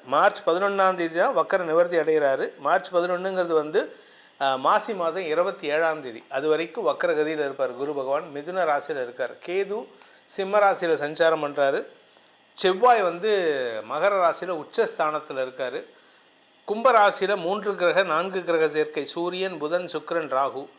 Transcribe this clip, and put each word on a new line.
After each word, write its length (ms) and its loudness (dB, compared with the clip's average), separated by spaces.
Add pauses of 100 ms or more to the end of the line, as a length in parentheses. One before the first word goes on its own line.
மார்ச் 420 2
பதினொன்னாம் 480 2
தேதி 240 -4
தான் 180 2
வக்ர 220 2
நிவர்த்தி 380 2
அடைகிறாரு. 600 2
மார்ச் 360 0
பதினொன்னுங்கிறது 600 0
வந்து, 420 0 (440)
ஆ, 160 2
மாசி 380 2
மாதம் 300 -4
இருபத்தி 440 -2
ஏழாம் 340 0
தேதி. 260 -12
அது 200 -2
வரைக்கும் 380 0
வக்ர 180 0
கதியில 220 2
இருப்பார் 480 -2
குரு 200 -4
பகவான். 300 -2 (100)
மிதுன 300 -4
ராசியில 380 -2
இருக்கார். 320 -6 (120)
கேது 400 -4 (400)
சிம்ம 320 -2
ராசியில 360 4
சஞ்சாரம் 500 2
பண்றாரு. 420 0 (680)
செவ்வாய் 480 4
வந்து 520 0 (380)
மகர 400 2
ராசியில 160 -8
உச்ச 360 -2
ஸ்தானத்துல 520 -4
இருக்காரு. 480 -6 (800)
கும்ப 280 2
ராசியில 440 4
மூன்று 400 -2
கிரக, 260 4
நான்கு 420 -2
கிரக 240 2
சேர்க்கை. 380 -2
சூரியன், 520 -4
புதன், 280 -2
சுக்கிரன், 460 -6
ராகு. 360 -2 (100)